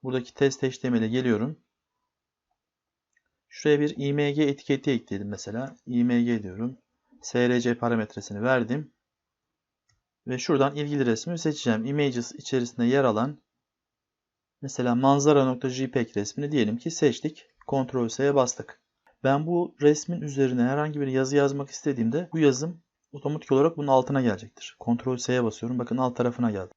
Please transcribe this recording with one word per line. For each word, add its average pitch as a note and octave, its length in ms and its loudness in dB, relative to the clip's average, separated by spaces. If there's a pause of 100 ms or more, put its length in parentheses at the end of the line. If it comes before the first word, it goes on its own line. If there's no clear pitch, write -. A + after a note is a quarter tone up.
Buradaki B2+ 300 -4
test C#3 300 2
H B2+ 160 -4
T B2+ 100 -4
M A#2+ 120 2
L'e A2 60 0
geliyorum. B2 520 0 (1900)
Şuraya D3 300 2
bir D3 180 -2
I C#3+ 160 -2
M D3 180 0
G D3+ 120 0
etiketi C#3 480 0
ekleyelim G2+ 380 -4
mesela. G#2+ 460 -8 (100)
I A#2+ 180 0
M A#2+ 200 2
G A#2 200 -2
diyorum. A2 340 -8 (440)
S B2 280 0
R B2 120 2
C A#2+ 160 0
parametresini G#2+ 640 -4
verdim. B2+ 500 -2 (1400)
Ve B2+ 100 -6
şuradan C#3 380 2
ilgili D3 300 -2
resmi D#3+ 340 -2
seçeceğim. A#2+ 460 -2
Images C#3 460 -2
içerisinde A#2+ 540 -4
yer C3+ 180 4
alan B2 380 0 (1200)
mesela B2 340 -2
manzara C#3 500 4
nokta B2+ 240 -2
J B2+ 220 -4
peg A#2+ 260 -2
resmini C#3+ 340 -6
diyelim A#2 260 2
ki E3 140 -6
seçtik. D#3 540 -2 (260)
Ctrl B2+ 360 -2
S'ye C#3 280 0
bastık. - 460 -2 (420)
Ben C#3+ 240 2
bu F3 340 -2
resmin D3+ 400 2
üzerine C3+ 420 0
herhangi D3 380 -2
bir C#3 60 -2
yazı C3 280 0
yazmak C#3 340 2
istediğimde C#3 640 -2
bu E3 60 -2
yazım D3 420 2 (300)
otomatik C#3+ 400 -6
olarak D3+ 260 4
bunun C#3+ 100 -4
altına C3+ 340 4
gelecektir. A2 640 -4
Ctrl A#2+ 320 0
S'ye B2 260 0
basıyorum. A#2 360 -4
Bakın B2 180 -4
alt B2+ 180 0
tarafına A#2+ 360 0
geldi. F#2+ 260 -6